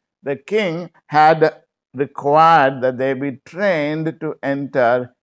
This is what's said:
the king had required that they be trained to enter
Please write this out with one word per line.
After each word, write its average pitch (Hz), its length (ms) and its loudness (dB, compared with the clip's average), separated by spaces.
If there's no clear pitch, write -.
the 139 120 -6
king 175 540 -6
had 156 580 2
required 143 880 2
that 127 160 -2
they 135 160 -2
be 131 320 -6
trained 160 760 -4
to 156 240 -8
enter 127 800 -2